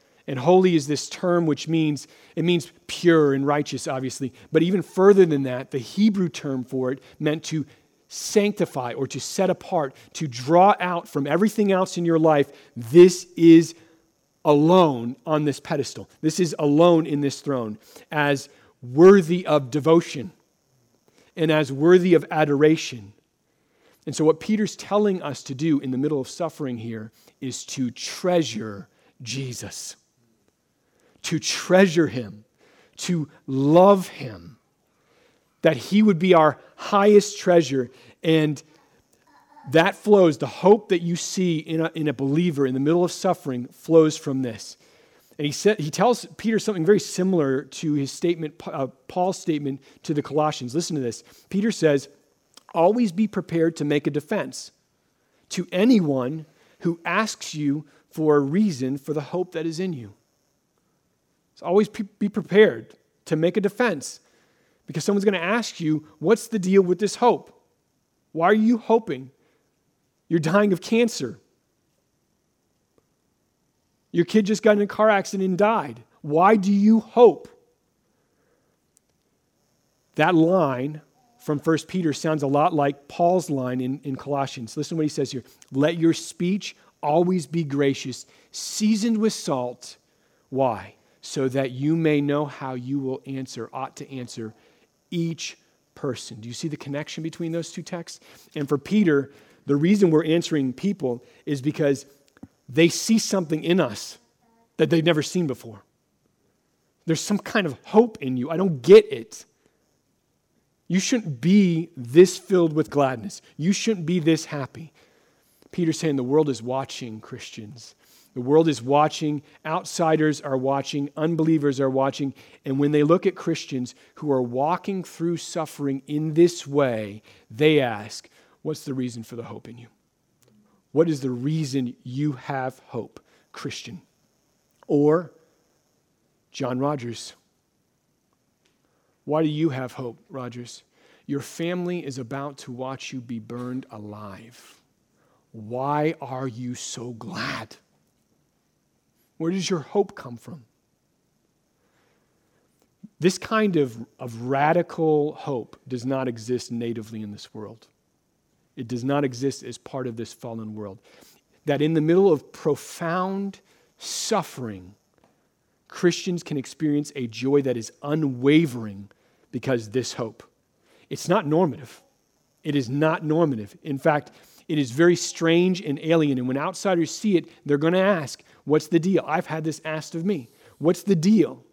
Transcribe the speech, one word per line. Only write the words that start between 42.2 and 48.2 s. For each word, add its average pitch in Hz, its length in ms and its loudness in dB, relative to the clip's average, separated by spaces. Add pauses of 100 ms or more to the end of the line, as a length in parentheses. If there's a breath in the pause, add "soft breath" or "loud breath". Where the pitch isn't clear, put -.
in 127 80 -2
the 131 60 -2
middle 165 240 2
of 175 80 0
suffering 135 560 -4
flows 156 500 4
from 135 240 -4
this. 113 360 -8 (600 soft breath)
And 147 80 -6
he 147 60 -2
said, - 280 0
he 151 120 -6
tells 220 340 0 (120)
Peter 220 200 -2
something 185 280 -2
very 196 140 6
similar 165 640 0
to - 300 -4
his 139 180 -2
statement, 165 540 -4